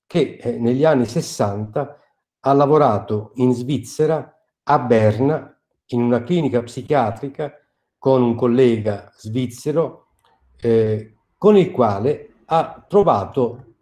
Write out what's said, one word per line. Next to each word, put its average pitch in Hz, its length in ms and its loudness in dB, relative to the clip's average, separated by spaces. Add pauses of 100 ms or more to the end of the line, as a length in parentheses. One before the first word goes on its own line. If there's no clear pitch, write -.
che, 147 340 -2
eh, 120 160 -6
negli 120 260 0
anni 143 220 2
sessanta 110 960 -6 (400)
ha 135 140 0
lavorato 131 800 2
in 127 180 2
Svizzera, 143 800 -4 (320)
a 143 160 2
Berna, 117 720 2 (380)
in 120 120 -2
una 120 220 0
clinica 135 400 -2
psichiatrica 139 920 -4 (440)
con 135 260 2
un 117 120 0
collega 117 800 0
svizzero, 123 920 -6 (560)
eh, 110 520 0 (240)
con 208 200 4
il 185 140 2
quale 113 580 -2 (160)
ha - 420 -2
trovato 120 920 0